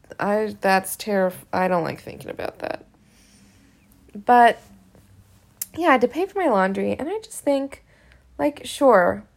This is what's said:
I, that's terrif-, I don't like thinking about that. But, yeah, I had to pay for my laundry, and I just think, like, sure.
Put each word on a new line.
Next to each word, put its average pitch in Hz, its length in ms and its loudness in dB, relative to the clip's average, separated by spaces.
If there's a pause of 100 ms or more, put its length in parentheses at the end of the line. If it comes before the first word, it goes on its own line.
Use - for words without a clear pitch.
(200)
I, 208 400 -2
that's 190 380 0
terrif-, 190 560 -2
I 185 140 0
don't 180 160 0
like 139 180 -6
thinking - 280 -16
about - 300 -10
that. - 260 -10 (1400)
But, 240 340 6 (1160)
yeah, 330 120 0
I - 20 6
had 254 100 4
to 247 60 2
pay 320 180 -2
for 392 140 -6
my 330 100 2
laundry, 196 480 0
and 269 100 -8
I 415 120 -6
just - 220 -18
think, 277 420 -4 (560)
like, 285 260 -2
sure. 202 580 4 (140)